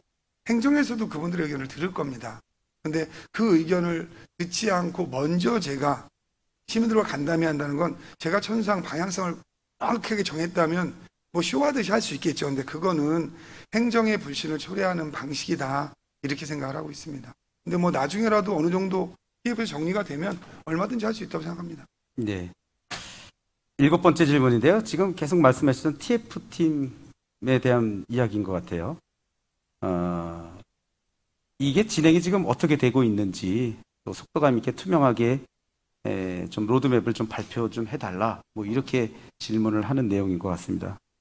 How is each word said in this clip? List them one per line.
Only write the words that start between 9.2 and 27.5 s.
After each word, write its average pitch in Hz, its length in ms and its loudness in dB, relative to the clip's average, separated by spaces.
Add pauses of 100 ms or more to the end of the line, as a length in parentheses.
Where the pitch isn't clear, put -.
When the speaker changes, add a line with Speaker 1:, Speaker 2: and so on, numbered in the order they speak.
Speaker 1:
명확하게 214 420 -2
정했다면 170 720 0 (380)
뭐 170 100 0
쇼하듯이 262 480 0
할 220 100 4
수 - 140 -4
있겠죠. 147 320 -2
근데 139 160 -2
그거는 165 720 0 (420)
행정의 220 440 2
불신을 147 400 -6
초래하는 180 520 -4
방식이다. 139 840 -4 (300)
이렇게 143 240 -6
생각을 139 300 -6
하고 156 140 -10
있습니다. 135 440 -14 (300)
근데 170 120 -2
뭐 175 140 4
나중에라도 202 680 2
어느 160 140 2
정도 185 440 -2 (280)
티에프 233 240 -2
정리가 170 380 -2
되면 175 340 -6 (260)
얼마든지 208 400 -2
할 220 100 0
수 214 100 -10
있다고 165 180 -6
생각합니다. 170 420 -10 (300)
Speaker 2:
네. 98 360 -4 (1300)
일곱 151 260 6
번째 170 240 6
질문인데요. 139 580 6
지금 180 300 0
계속 180 260 0
말씀하셨던 139 580 4
티에프 - 420 -2 (100)
팀에 135 1080 -2